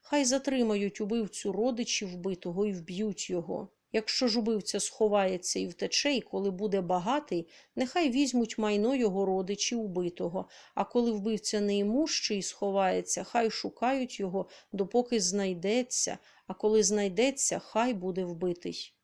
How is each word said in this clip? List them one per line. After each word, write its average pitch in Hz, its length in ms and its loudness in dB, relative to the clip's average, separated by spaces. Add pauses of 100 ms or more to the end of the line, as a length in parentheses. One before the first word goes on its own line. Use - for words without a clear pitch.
хай 285 240 2
затримають 233 760 2
убивцю 208 500 -2
родичів 226 580 -2
вбитого 180 560 -4
і 202 80 -2
вб'ють 185 560 -6
його. 180 400 -4 (220)
Якщо 220 360 0
ж 233 120 2
убивця 214 400 0
сховається 196 800 2
і 190 80 -2
втече, 233 480 0
і 226 60 2
коли 196 300 -2
буде 196 300 0
багатий, 180 680 0 (280)
нехай 262 340 0
візьмуть 247 480 2
майно 214 380 2
його 196 300 2
родичів 190 540 0
убитого, 180 680 -4 (280)
а 202 80 0
коли 233 280 2
вбивця 214 500 -2
неімущий 208 760 2
і 185 40 -2
сховається, 190 800 0
хай 226 260 0
шукають 247 680 -2
його, 190 300 -4 (220)
допоки 226 480 2
знайдеться, 190 1000 0 (300)
а 190 60 -8
коли 214 300 4
знайдеться, 208 760 2
хай 240 340 0
буде 185 320 -4
вбитий. 175 680 -4 (100)